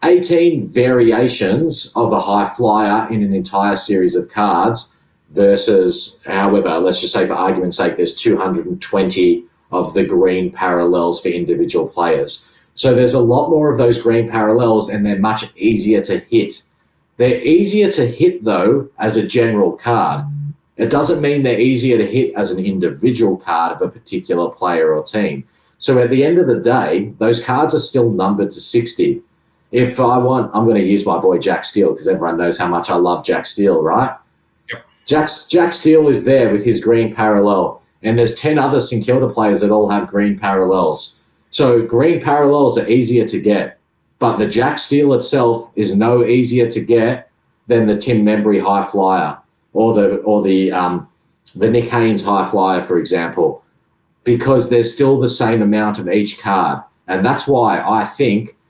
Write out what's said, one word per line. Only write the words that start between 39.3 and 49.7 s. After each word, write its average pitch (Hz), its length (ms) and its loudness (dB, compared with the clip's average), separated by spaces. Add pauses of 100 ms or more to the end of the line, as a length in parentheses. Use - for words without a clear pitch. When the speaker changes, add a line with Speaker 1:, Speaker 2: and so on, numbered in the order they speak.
Speaker 1:
that 104 80 2
all 104 200 2
have 98 180 -2
green 101 320 -2
parallels. 95 760 -2 (360)
So 123 300 2
green 135 400 0
parallels 143 560 2
are 104 100 -2
easier 117 400 2
to 101 120 -6
get, 98 380 -2 (420)
but 107 180 -2
the 104 100 0
Jack 127 300 -2
Steele 143 360 0
itself 117 600 0
is 98 200 -2
no 117 300 2
easier 120 440 2
to 110 100 -6
get 113 500 0 (380)
than 113 200 2
the 104 100 0
Tim 110 260 0
Membry 104 380 2
high 98 240 -2
flyer 92 520 -2 (360)